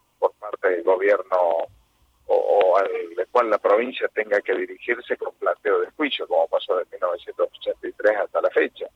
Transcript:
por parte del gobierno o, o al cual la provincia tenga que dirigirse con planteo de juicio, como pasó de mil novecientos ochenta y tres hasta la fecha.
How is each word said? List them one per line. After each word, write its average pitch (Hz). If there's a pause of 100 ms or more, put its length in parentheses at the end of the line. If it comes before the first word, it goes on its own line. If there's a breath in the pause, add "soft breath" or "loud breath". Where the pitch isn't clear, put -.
(180)
por -
parte 104
del 87
gobierno 92 (880)
o, -
o -
al 98 (440)
cual 120
la 104
provincia 113
tenga 107
que 98
dirigirse 92
con 101
planteo 95
de 90
juicio, 139
como 82
pasó -
de 87
mil 98
novecientos 87
ochenta -
y 90
tres 107
hasta -
la -
fecha. 147